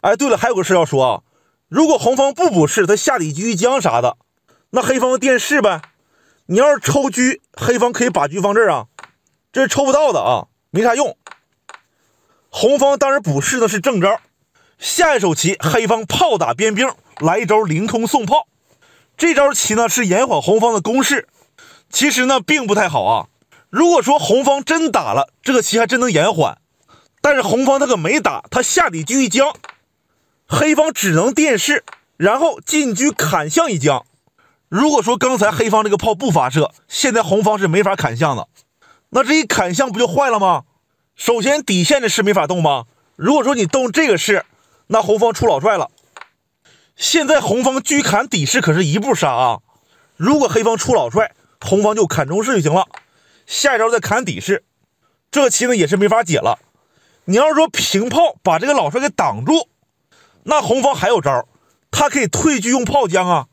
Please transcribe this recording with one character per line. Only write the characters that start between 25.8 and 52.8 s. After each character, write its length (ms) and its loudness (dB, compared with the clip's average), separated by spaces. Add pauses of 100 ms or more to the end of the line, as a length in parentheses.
真 140 -2
能 100 0
延 220 2
缓， 260 -2 (600)
但 140 2
是 80 0
红 240 0
方 120 4
他 80 0
可 100 0
没 240 0
打， 300 -4
他 120 -2
下 260 0
底 160 -8
车 160 -2
一 80 2
将， 240 0 (960)
黑 280 2
方 180 2
只 180 -2
能 240 2
垫 240 2
士， 260 -2 (320)
然 220 0
后 220 -2
进 340 -2
车 160 0
砍 400 -4
象 200 0
一 80 -2
将。 280 0 (640)
如 220 2
果 120 2
说 140 0
刚 220 0
才 120 2
黑 200 -2
方 120 2
这 60 -2
个 80 0
炮 180 0
不 160 -4
发 200 0
射， 220 0 (160)
现 260 -2
在 80 2
红 200 0
方 160 2
是 80 0
没 160 2
法 140 0
砍 180 -4
象 220 -2
的， 100 -10 (600)
那 160 0
这 100 0
一 100 2
砍 300 -2
象 160 0
不 80 -8
就 80 2
坏 220 0
了 100 0
吗？ 260 0 (520)
首 240 0
先 240 0
底 180 0
线 200 2
的 60 -2
士 140 -2
没 100 2
法 140 0
动 160 -2
吗？ 220 0 (320)
如 160 0
果 100 4
说 120 0
你 100 0
动 260 -2
这 160 0
个 120 2
士， 260 -2 (440)
那 120 2
红 180 0
方 140 2
出 140 -2
老 120 2
帅 200 0
了。 120 -4 (1080)
现 300 0
在 140 2
红 240 -2
方 180 0
车 200 -2
砍 260 -2
底 160 -2
士 160 0
可 140 0
是 100 0
一 140 -2
步 160 0
杀 180 -2
啊， 280 0 (560)
如 220 0
果 80 2
黑 160 0
方 140 0
出 180 -2
老 140 2
帅， 240 0 (300)
红 200 0
方 140 0
就 100 2
砍 220 -4
中 160 -4
士 120 0
就 40 0
行 140 0
了， 120 2 (600)